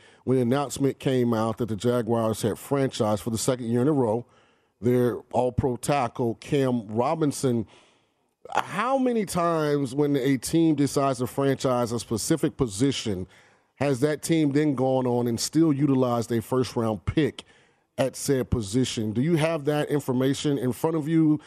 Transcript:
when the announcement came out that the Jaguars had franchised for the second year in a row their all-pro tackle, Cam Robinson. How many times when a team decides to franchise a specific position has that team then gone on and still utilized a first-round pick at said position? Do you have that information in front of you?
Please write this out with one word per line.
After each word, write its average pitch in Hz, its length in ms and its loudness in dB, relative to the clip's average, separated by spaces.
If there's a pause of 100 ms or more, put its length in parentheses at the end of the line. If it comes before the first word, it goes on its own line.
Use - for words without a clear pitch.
(240)
when 127 140 2
the 127 40 4
announcement 135 580 0
came 127 340 2
out 110 260 0
that 113 100 -2
the 113 60 -4
Jaguars 113 680 0
had 104 120 0
franchised 127 680 -2
for - 80 -8
the 113 80 -2
second 123 300 -2
year 120 140 2
in 127 60 2
a 156 60 4
row 120 320 0 (560)
their 123 360 2 (140)
all-pro 123 460 0
tackle, 123 580 -2
Cam 127 520 0
Robinson. 123 800 0 (880)
How 240 420 -2
many 240 280 0
times 151 680 0
when 143 220 0
a 135 220 2
team 160 360 2
decides 139 460 0
to 123 80 -2
franchise 127 640 0
a 117 80 -4
specific 139 580 -2
position 107 680 -2 (480)
has 135 240 0
that 151 240 0
team 156 300 2
then 147 200 2
gone 131 320 2
on 120 220 2
and 117 120 -2
still 160 320 2
utilized 127 600 2
a 113 100 2
first-round 117 640 -2
pick - 380 -2 (560)
at 131 160 -2
said 131 340 -2
position? 113 640 -2
Do 113 100 -2
you 165 140 2
have 156 300 -2
that 147 240 0
information 135 680 0
in 123 160 -2
front 160 220 -2
of 147 120 -4
you? 156 400 4